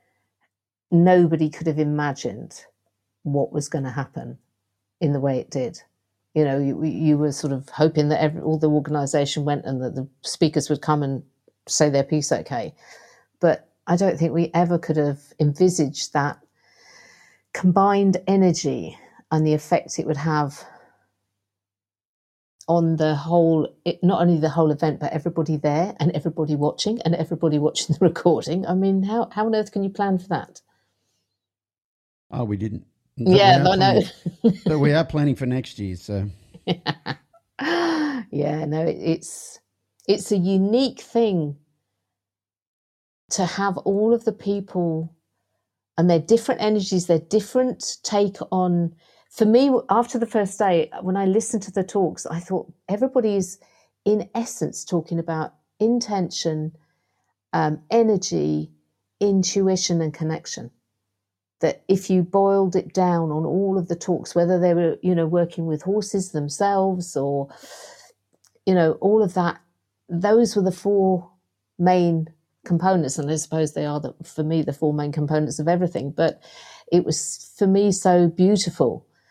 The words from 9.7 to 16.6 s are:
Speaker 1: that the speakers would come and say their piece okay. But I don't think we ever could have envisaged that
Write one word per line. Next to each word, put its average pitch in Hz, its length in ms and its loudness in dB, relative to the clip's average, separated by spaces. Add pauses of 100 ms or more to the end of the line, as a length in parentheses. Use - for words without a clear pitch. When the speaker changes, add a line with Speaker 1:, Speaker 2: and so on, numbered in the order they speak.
Speaker 1:
that 127 120 -6
the 131 140 -8 (140)
speakers - 480 0
would 143 100 -2
come 147 220 0
and 135 200 -4 (460)
say 147 220 2
their 139 140 2
piece 151 280 -2
okay. 120 420 -6 (680)
But - 280 0 (180)
I 175 100 2
don't 190 220 0
think 160 140 0
we 165 220 0
ever 170 240 2
could 160 180 -4
have 147 240 0 (200)
envisaged 151 720 0
that 143 260 -2 (1120)